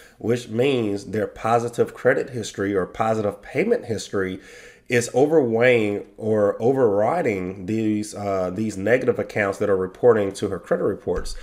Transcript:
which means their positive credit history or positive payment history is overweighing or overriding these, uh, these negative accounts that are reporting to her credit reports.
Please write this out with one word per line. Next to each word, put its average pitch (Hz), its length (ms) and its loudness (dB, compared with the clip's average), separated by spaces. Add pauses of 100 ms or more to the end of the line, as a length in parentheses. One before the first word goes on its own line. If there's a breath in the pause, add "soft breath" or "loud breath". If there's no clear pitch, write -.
(180 loud breath)
which 120 300 -4
means 113 580 -2
their 98 220 -4
positive 117 640 -2
credit 135 380 0
history 101 420 -4
or 90 140 0
positive 110 560 -2
payment 208 420 -2
history 95 540 -4 (500 loud breath)
is 120 200 2
overweighing 120 960 2 (100)
or 107 460 2
overriding 110 1040 2
these, 107 500 -2
uh, 98 340 -2
these 98 280 -4
negative 117 420 2
accounts 98 380 -2
that 104 120 0
are 98 60 4
reporting 98 560 4
to 101 160 -4
her 92 120 -4
credit 175 260 -2
reports. - 580 -4